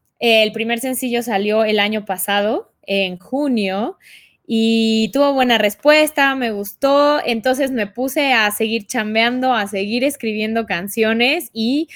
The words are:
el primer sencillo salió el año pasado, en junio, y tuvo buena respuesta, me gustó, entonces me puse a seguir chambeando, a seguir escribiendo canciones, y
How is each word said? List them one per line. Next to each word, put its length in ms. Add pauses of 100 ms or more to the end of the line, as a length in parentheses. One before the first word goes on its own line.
(180)
el 320
primer 300
sencillo 420
salió 420
el 140
año 260
pasado, 680 (100)
en 360
junio, 800 (540)
y 600
tuvo 200
buena 260
respuesta, 760
me 160
gustó, 720
entonces 460
me 160
puse 460
a 180
seguir 380
chambeando, 640
a 140
seguir 340
escribiendo 640
canciones, 840
y 440